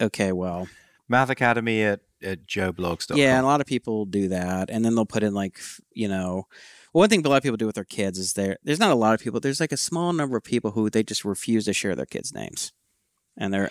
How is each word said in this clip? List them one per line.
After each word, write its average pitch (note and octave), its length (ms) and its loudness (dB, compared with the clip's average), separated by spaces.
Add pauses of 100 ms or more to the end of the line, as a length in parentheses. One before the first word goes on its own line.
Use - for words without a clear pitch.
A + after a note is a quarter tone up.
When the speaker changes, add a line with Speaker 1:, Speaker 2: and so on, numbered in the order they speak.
Speaker 1:
"Okay, G2+ 320 0
well." F2+ 340 -4 (400)
Speaker 2:
Math B2+ 220 4
Academy A#2 540 2
at, G2+ 180 2 (200)
at F#2+ 240 -8
joe F#2 280 -2
blogs E2+ 340 -4
dot B2+ 80 -2
com. - 20 0
Speaker 1:
Yeah, C3+ 200 6
and C3 80 2
a - 20 2
lot C#3+ 140 4
of C3+ 60 -8
people A2+ 380 -4
do G2 240 0
that, F#2 400 -2
and A2+ 140 -2
then A2+ 120 4
they'll A2+ 100 4
put G#2+ 180 -2
in, G#2 100 0
like, G2 240 -4
f-, - 220 -16 (140)
you A2 160 -4
know, F#2 380 -4 (440)
one F3+ 160 6
thing G3 180 4
a C#3+ 40 2
lot C#3 80 6
of C3 60 0
people B2+ 140 0
do A2+ 100 -2
with G#2+ 80 -6
their G#2 100 -4
kids F#2+ 340 -4
is F#2 140 -4
there, G2 300 -2
there's D3+ 160 -2
not G#3 120 4
a C#3+ 40 4
lot A2 180 4
of A2 80 0
people, A#2 180 -4
there's, C3+ 220 -2
like, D#3+ 100 -2
a C#3 60 -2
small F3 340 -2
number C#3+ 240 -2
of A2 80 -4
people A#2 280 0
who G#2+ 180 0
they A2 140 2
just - 200 -6
refuse G#2 420 0
to G#2 80 0
share F#2+ 220 -2
their C2 100 -4
kids' - 280 -10
names. - 400 -10 (640)
And G2 160 -4
their, G2 200 0